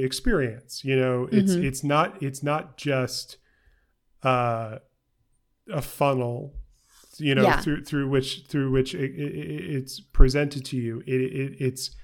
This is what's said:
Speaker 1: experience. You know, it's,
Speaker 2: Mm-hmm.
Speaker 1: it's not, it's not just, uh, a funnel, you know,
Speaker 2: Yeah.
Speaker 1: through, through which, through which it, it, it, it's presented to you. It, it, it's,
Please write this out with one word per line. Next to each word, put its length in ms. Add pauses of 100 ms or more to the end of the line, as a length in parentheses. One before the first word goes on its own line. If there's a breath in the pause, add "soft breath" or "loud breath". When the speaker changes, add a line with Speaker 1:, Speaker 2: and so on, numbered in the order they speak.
Speaker 1:
experience. 840
You 100
know, 360
it's, 220
Speaker 2:
Mm-hmm. 120
Speaker 1:
it's 180
not, 400
it's 200
not 340
just, 600 (840)
uh, 540 (960)
a 100
funnel, 720 (640)
you 180
know, 80
Speaker 2:
Yeah. 180
Speaker 1:
through, 220
through 260
which, 380
through 240
which 240
it, 160
it, 240
it, 400
it's 240
presented 640
to 120
you. 280
It, 160
it, 380
it's, 320 (120)